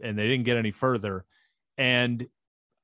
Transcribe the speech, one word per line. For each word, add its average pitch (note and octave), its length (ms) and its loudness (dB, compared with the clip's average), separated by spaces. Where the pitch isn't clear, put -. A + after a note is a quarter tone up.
and G#2+ 160 -4
they G#2+ 80 0
didn't B2+ 160 2
get A#2+ 140 2
any A2 140 0
further. G#2 520 -2
And B2 500 2